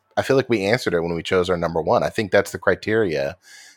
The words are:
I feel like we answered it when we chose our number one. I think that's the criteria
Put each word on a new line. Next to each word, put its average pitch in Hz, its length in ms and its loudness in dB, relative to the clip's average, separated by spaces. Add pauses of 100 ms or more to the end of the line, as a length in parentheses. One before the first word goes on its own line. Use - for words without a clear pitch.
(160)
I 104 60 2
feel 135 140 0
like 135 120 0
we 107 160 0
answered 98 300 0
it 82 80 0
when 85 120 -2
we 82 80 -4
chose 92 280 0
our 87 80 0
number 82 240 -2
one. 101 200 2
I 73 60 0
think 101 220 -4
that's 101 220 2
the 92 60 -8
criteria 90 800 -2 (400)